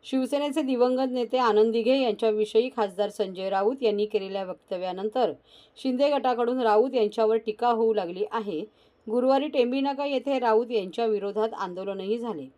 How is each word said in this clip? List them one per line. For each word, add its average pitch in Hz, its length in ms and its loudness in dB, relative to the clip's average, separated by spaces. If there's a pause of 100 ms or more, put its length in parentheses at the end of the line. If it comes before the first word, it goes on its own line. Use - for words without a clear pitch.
शिवसेनेचे 285 580 -2
दिवंगत 254 500 2
नेते 247 260 -2
आनंद 226 360 4
दिघे 240 280 2
यांच्याविषयी 220 760 2
खासदार 202 320 -2
संजय 190 400 -4
राऊत 202 320 0
यांनी 208 240 0
केलेल्या 196 380 -4
वक्तव्यानंतर 185 880 -2 (520)
शिंदे 262 260 2
गटाकडून 254 520 0
राऊत 226 320 4
यांच्यावर 220 440 2
टीका 220 300 -2
होऊ 220 260 2
लागली 185 380 -2
आहे. 202 280 -4 (500)
गुरुवारी 262 380 2
टेंबीनाका 269 580 0
येथे 269 340 -2
राऊत 233 300 4
यांच्या 220 360 -2
विरोधात 208 520 -2
आंदोलनही 190 600 -4
झाले. 233 400 -8